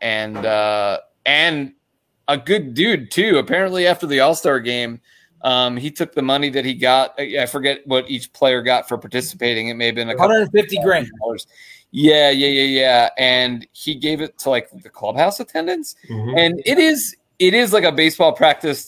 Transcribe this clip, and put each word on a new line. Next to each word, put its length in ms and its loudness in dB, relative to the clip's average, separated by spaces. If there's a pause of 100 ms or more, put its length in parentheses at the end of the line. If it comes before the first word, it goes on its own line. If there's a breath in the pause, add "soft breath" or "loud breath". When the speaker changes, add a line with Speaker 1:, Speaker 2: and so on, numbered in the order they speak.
Speaker 1:
and, 340 -4 (100)
uh, 540 -2 (260)
and 480 0 (540)
a 100 0
good 360 -2
dude 380 -2
too. 260 2
Apparently, 500 0
after 200 0
the 120 0
All-Star 400 2
game, 400 -6 (440 soft breath)
um, 340 0
he 140 -6
took 220 -6
the 100 -2
money 260 0
that 160 -2
he 80 -4
got. 460 2
I, 240 -4
I 20 -4
forget 400 -4
what 240 -2
each 240 -10
player 300 2
got 240 0
for 100 -6
participating. 680 -4
It 80 -6
may 100 -2
have 100 0
been 140 -4
a 60 -4
couple 200 2
Speaker 2:
Hundred 160 0
fifty 300 0
grand. 260 0 (140)
Speaker 1:
dollars. 240 -8 (460 loud breath)
Yeah, 400 4
yeah, 160 2
yeah, 160 2
yeah. 540 4
And 560 0
he 220 -8
gave 240 -4
it 200 -10
to, 100 -4
like, 220 -2
the 180 -20
clubhouse 500 -2
attendants. 560 -8 (140 soft breath)
Speaker 3:
Mm-hmm. 280 -4
Speaker 1:
And 280 2
it 140 0
is, 360 0 (240)
it 140 4
is 180 2
like 140 4
a 80 2
baseball 400 2
practice 540 0